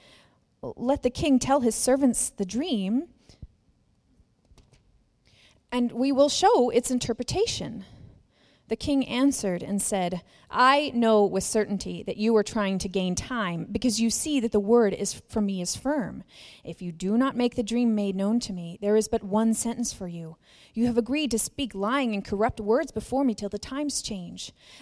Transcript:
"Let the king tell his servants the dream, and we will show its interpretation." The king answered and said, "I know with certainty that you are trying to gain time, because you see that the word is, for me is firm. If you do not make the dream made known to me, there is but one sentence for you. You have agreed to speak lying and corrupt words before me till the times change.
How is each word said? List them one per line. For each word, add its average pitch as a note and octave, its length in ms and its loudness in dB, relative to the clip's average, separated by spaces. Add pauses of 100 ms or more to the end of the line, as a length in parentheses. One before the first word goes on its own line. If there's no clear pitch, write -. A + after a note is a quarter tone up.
(600)
"Let B3 420 -2
the B3+ 60 2
king C4+ 300 2
tell C4+ 200 2
his A#3+ 160 2
servants C4 540 2
the - 160 -6
dream, A#3 640 -2 (2500)
and A#3+ 220 0
we C4+ 220 0
will C#4 160 6
show F#4 400 4
its - 200 2
interpretation." B3 920 -2 (880)
The A3+ 80 -2
king C#4 280 0
answered A#3 560 0
and G3 200 -2
said, F3+ 420 -2 (260)
"I C#4 460 4
know A3 300 6
with F#3 180 0
certainty F#3 600 -2
that - 120 -6
you A3 220 2
are G3+ 60 4
trying G3 360 -2
to G3+ 80 -4
gain F#3 260 -2
time, F#3 560 -4
because G#3+ 300 0
you A3+ 100 2
see C#4+ 300 0
that A3 140 0
the G#3 80 2
word G#3+ 320 4
is, - 220 -4 (120)
for A3 140 -2
me G3 200 -2
is F3 140 -4
firm. G#3+ 480 -4 (400)
If - 180 -12
you F3 120 -8
do F#3 240 -2
not C4+ 180 0
make A#3+ 200 0
the B3+ 60 -2
dream A3+ 320 0
made G3+ 220 0
known G3+ 240 0
to G#3+ 140 -6
me, F3 260 -10
there G#3 160 2
is A3 140 2
but A3+ 120 -2
one A3 320 2
sentence A#3 380 -4
for F#3 160 -10
you. E3 300 -12 (360)
You A3+ 120 0
have A#3+ 120 0
agreed B3+ 340 0
to A3+ 80 0
speak - 360 -6
lying A3+ 380 0
and G3 100 -4
corrupt G#3+ 380 -2
words A#3+ 320 0
before B3+ 320 -2
me A3+ 100 2
till G3+ 140 -6
the G3+ 100 -6
times C#4+ 420 -6
change. F3+ 520 -10 (280)